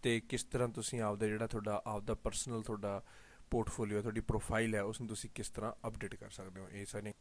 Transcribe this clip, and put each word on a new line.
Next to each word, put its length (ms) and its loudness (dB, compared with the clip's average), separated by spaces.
ਤੇ 160 6
ਕਿਸ 240 -2
ਤਰ੍ਹਾਂ 260 2
ਤੁਸੀਂ 320 -2
ਆਪਦਾ 260 4
ਜਿਹੜਾ 200 2
ਤੁਹਾਡਾ, 380 0
ਆਪਦਾ 300 0
personal 460 -2
ਤੁਹਾਡਾ 420 0
ਪੋਰਟਫੋਲੀਓ, 500 2
ਤੁਹਾਡੀ 200 0
profile 540 2
ਹੈ, 80 4
ਉਸ 180 -2
ਨੂੰ 60 -4
ਤੁਸੀਂ 220 -6
ਕਿਸ 200 -4
ਤਰ੍ਹਾਂ 380 -4
update 280 -4
ਕਰ 140 -12
ਸਕਦੇ 320 -10
ਹੋ। 80 -10
ਇਹ 160 -6
ਸਾਰੇ 360 -4